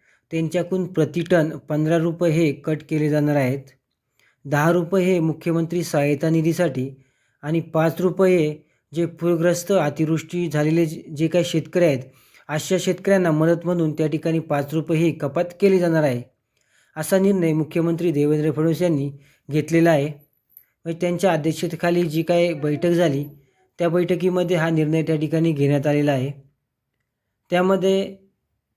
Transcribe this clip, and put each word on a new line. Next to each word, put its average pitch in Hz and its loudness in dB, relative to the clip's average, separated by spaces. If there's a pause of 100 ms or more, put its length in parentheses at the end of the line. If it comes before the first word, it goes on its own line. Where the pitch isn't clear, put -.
(320)
त्यांच्याकडून 170 -2
प्रति 170 -2
टन 160 4 (180)
पंधरा 156 0
रुपये 165 0
हे 160 2 (140)
कट 151 -4
केले 151 -2
जाणार 147 2
आहेत. 135 0 (840)
दहा 147 2
रुपये 180 0
हे 185 2
मुख्यमंत्री 165 -2
सहायता 147 0
निधीसाठी 160 0 (520)
आणि 156 -4 (140)
पाच 165 0
रुपये 180 2 (380)
जे 165 -2
पूरग्रस्त 170 0
अतिवृष्टी 160 0
झालेले 156 2
जे, 156 -8 (140)
जे 160 0
काही 175 2
शेतकरी 170 -2
आहेत 135 0 (440)
अशा 156 -2
शेतकऱ्यांना 185 2
मदत 160 2
म्हणून 165 0
त्या 156 -2
ठिकाणी 160 -2
पाच 143 -4
रुपये 160 -2
ही 165 2
कपात 151 -2 (160)
केली 196 4
जाणार 165 2
आहे. 127 0 (720)
असा 160 0
निर्णय 190 2
मुख्यमंत्री 165 0
देवेंद्र 151 0
फडणवीस 156 -2
यांनी 143 0 (380)
घेतलेला 160 2
आहे. 151 2 (760)
व 165 -6 (100)
त्यांच्या 175 0
अध्यक्षतेखाली 165 -2
जी 160 -2
काही 175 2
बैठक 151 -2
झाली 165 2 (540)
त्या 175 0
बैठकीमध्ये 180 0
हा 160 0
निर्णय 156 2
त्या 160 -2
ठिकाणी 160 0
घेण्यात 143 2
आलेला 147 2
आहे. 135 -2 (1200)
त्यामध्ये 190 0 (600)